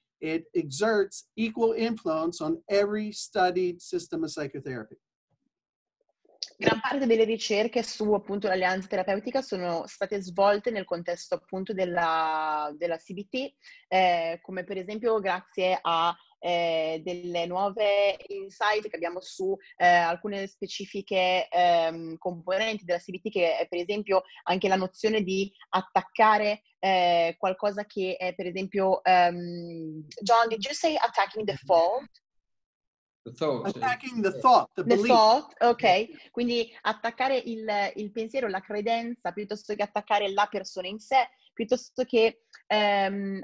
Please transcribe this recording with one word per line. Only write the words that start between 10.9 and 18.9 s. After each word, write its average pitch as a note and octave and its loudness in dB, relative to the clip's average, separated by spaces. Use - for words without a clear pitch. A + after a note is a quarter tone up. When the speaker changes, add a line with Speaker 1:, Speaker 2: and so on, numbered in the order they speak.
Speaker 2:
appunto, F#3+ -6
della, D#3+ -2
della E3 -4
C - -12
B G3+ -12
T, C4 -6
eh, F3 2
come F#3+ -10
per F#3+ -10
esempio G#3+ -2
grazie F#3 -2
a, E3+ 0
eh, D#3+ -2
delle F3 -6
nuove G3+ 0
insight G#3 -4
che E3+ -12